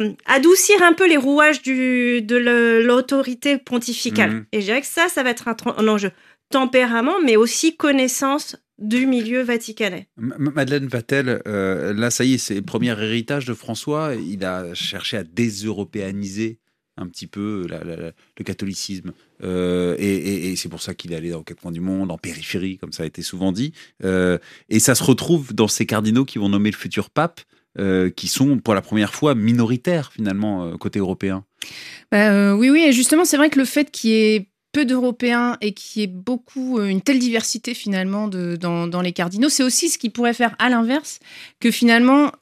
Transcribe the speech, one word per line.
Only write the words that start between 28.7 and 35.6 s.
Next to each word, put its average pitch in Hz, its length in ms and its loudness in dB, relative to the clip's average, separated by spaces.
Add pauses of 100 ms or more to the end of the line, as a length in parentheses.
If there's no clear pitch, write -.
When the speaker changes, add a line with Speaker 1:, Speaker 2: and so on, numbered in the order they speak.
Speaker 2:
la 95 60 2
première 104 320 -2
fois 147 220 2
minoritaires, 120 800 0
finalement, 101 520 -4
euh, 85 140 -8
côté 104 200 -6
européen. 95 460 -4 (680)
Speaker 3:
Bah, 214 220 4
euh, 202 220 4
oui, 233 160 4
oui, 320 160 6
et 277 60 8
justement, 277 340 4
c'est - 100 2
vrai 294 140 4
que 285 80 2
le 269 80 4
fait 285 240 0
qu'il - 200 -2
y 220 40 4
ait 214 340 4 (240)
peu 294 140 2
d'Européens 240 760 0